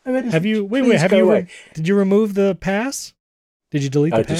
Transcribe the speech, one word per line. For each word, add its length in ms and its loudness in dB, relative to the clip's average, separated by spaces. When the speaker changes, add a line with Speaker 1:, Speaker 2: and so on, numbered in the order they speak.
Speaker 1:
I 60 -4
mean, 140 -2
it's, 80 -4
Speaker 2:
Have 120 0
you, 200 0
wait, 160 -2
wait, 100 2
Speaker 1:
"Please 100 2
Speaker 2:
have 100 2
Speaker 1:
go 60 4
Speaker 2:
you 60 4
re-, 60 4
Speaker 1:
away." 80 -8
Speaker 2:
did 140 -6
you 80 2
remove 380 2
the 260 0
pass? 540 -6
Did 140 -2
you 60 -2
delete 240 2
the 60 2
Speaker 1:
I 40 2
Speaker 2:
pass? 160 -4